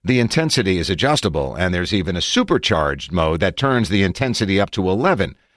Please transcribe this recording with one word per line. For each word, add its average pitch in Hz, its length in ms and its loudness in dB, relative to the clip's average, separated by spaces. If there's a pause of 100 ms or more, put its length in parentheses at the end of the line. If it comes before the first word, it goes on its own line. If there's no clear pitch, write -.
The 123 140 2
intensity 117 600 2
is 82 120 -2
adjustable, 80 640 0
and 90 180 0
there's 90 220 -2
even 92 220 -2
a 87 40 -4
supercharged 82 920 0
mode 82 260 2
that 92 180 0
turns 131 320 0
the 98 140 2
intensity 98 580 0
up 98 120 0
to 92 180 -2
eleven, 110 460 0 (200)